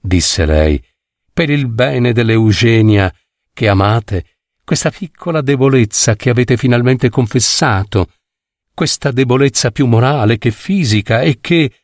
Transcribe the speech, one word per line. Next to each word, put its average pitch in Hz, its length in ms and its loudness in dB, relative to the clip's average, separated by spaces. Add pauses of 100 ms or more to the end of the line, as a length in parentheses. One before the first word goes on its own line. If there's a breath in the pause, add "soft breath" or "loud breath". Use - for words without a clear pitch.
disse 87 460 0
lei, 78 360 2 (500)
per 165 180 -2
il 143 180 0
bene 123 440 0
dell'Eugenia 110 1000 2 (380)
che 113 160 -2
amate, 101 680 -2 (260)
questa - 260 -2
piccola 165 520 -6
debolezza 131 760 0
che - 140 -2
avete 123 260 0
finalmente 123 540 0
confessato, 110 1000 -2 (640)
questa - 380 -4
debolezza 131 580 0
più 135 160 -2
morale 117 520 2
che 117 120 -2
fisica 113 680 -2
e 151 200 0
che, 160 320 0 (120)